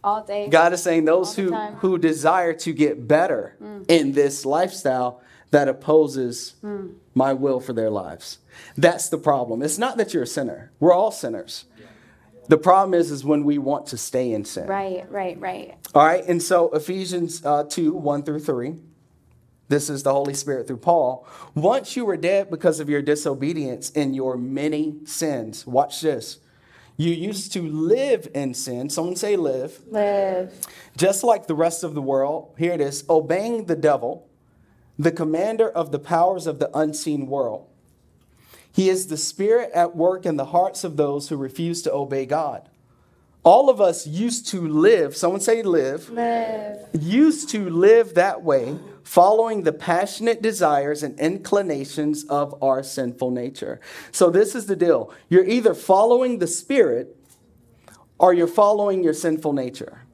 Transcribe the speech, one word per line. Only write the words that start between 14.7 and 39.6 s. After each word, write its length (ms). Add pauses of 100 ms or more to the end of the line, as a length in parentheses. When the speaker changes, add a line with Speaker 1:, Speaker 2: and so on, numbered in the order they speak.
Speaker 1:
right, 300
right. 340 (200)
Speaker 2:
All 100
right. 220
And 160
so 280
Ephesians, 720
uh, 200
two, 280
one 320
through 160
three, 340 (960)
this 200
is 140
the 100
Holy 220
Spirit 320
through 120
Paul. 460 (300)
"Once 420
you 80
were 120
dead 340
because 300
of 100
your 120
disobedience 920
and 220
your 200
many 680
sins." 640
Watch 340
this. 380 (580)
"You 180
used 380
to 100
live 720
in 200
sin." 360
Someone 260
say 200
live. 440 (100)
Speaker 1:
Live. 640 (440)
Speaker 2:
"Just 280
like 220
the 80
rest 300
of 100
the 80
world." 560
Here 140
it 80
is. 280
"Obeying 580
the 100
devil, 500 (720)
the 140
commander 580
of 220
the 80
powers 480
of 100
the 180
unseen 520
world. 380 (1080)
He 140
is 200
the 100
spirit 560